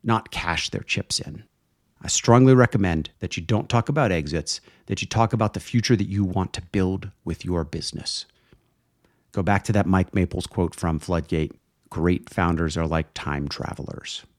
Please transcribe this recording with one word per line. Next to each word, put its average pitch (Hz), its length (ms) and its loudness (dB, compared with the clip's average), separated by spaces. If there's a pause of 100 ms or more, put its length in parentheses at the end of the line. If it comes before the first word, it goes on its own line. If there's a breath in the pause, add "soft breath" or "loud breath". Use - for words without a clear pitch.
not 113 280 -2
cash - 400 -4
their - 140 -6
chips - 360 -4
in. - 220 -14 (580)
I - 80 -12
strongly 127 460 8
recommend 98 640 4
that - 180 -8
you 87 60 -6
don't 107 260 -2
talk 117 220 0
about 143 200 2
exits, 78 520 -2 (240 soft breath)
that - 160 -4
you 92 60 -8
talk 113 260 2
about 110 180 0
the 92 80 -6
future 117 360 2
that 98 120 -2
you 98 160 0
want 92 300 -2
to - 80 -10
build 92 480 -2 (160)
with - 180 -6
your 87 200 -2
business. - 600 -8 (1080 soft breath)
Go 98 100 -2
back 98 220 2
to - 80 -2
that 101 140 4
Mike 92 260 2
Maples 90 340 -2
quote 85 280 -2
from 82 240 -2
Floodgate, 80 600 -2 (300)
"Great 87 400 0
founders 82 480 0
are 82 100 -2
like 80 280 -2
time 71 340 -6
travelers. - 760 -10 (120)